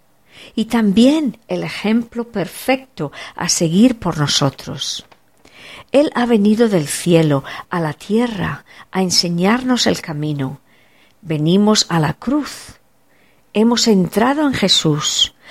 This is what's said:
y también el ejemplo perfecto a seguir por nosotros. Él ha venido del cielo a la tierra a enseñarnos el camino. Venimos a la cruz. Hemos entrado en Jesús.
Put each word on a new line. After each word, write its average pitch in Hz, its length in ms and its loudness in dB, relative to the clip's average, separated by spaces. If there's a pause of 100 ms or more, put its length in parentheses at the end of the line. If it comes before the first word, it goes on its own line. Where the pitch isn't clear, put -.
(560)
y 220 80 -2
también 233 800 2
el 175 160 -6
ejemplo 226 600 -4
perfecto 226 880 -6 (240)
a 175 120 -6
seguir 202 520 2
por 160 180 -4
nosotros. - 880 -4 (840)
Él 285 240 4
ha 240 100 0
venido 220 420 4
del 165 200 0
cielo 160 560 2 (260)
a 180 80 -4
la 156 140 -4
tierra 202 720 -4 (260)
a 185 120 -2
enseñarnos 190 840 0
el 190 140 0
camino. 147 600 -6 (640)
Venimos 180 640 2
a 170 120 0
la 147 140 0
cruz. - 640 -6 (720)
Hemos 226 340 2
entrado 226 640 2
en 262 60 -2
Jesús. - 800 0 (160)